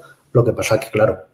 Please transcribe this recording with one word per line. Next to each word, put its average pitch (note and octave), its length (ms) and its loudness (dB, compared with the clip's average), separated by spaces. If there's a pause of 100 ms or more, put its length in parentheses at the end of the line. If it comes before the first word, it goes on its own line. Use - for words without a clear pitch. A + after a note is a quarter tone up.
(340)
lo A#2 120 4
que A2 80 0
pasa A2 260 -2
que, - 120 -12
claro, G#2 260 2 (160)